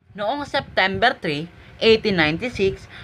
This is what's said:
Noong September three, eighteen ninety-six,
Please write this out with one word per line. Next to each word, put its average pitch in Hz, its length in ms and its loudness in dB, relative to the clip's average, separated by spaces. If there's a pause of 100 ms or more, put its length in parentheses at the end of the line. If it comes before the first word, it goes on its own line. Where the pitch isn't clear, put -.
(140)
Noong 240 320 -4
September 220 720 0
three, 160 320 -4 (320)
eighteen 220 400 4
ninety-six, 190 640 -2 (180)